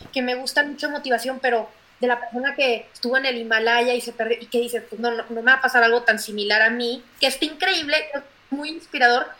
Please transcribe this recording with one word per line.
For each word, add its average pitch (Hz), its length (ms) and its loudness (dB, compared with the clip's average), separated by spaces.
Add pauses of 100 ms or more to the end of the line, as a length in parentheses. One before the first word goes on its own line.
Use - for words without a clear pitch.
(120)
que 262 100 -2
me 247 120 -2
gustan 285 360 -2
mucho 294 160 -6
de 294 80 -6
motivación, 254 460 -2
pero 240 280 0 (320)
de 247 60 0
la 240 140 2
persona 262 340 -4
que 254 400 0
estuvo 247 240 -2
en 277 80 0
el 247 100 0
Himalaya 233 560 2
y 247 80 0
se 233 120 -10
perdió, 226 280 -2
y 220 60 -14
que 240 140 -2
dice, 233 200 -4
"Pues 214 200 -12
no, 240 100 0
no, 226 180 -4
no 226 140 -6
me 247 80 6
va 262 80 6
a - 20 -8
pasar 247 220 4
algo 233 200 4
tan 220 160 2
similar 208 440 0
a 226 80 6
mí", 240 320 -4 (180)
que 269 60 4
está 262 180 -2
increíble, 311 520 0 (140)
que 285 80 -6
es - 60 -10 (260)
muy 294 200 -6
inspirador, 262 560 2 (140)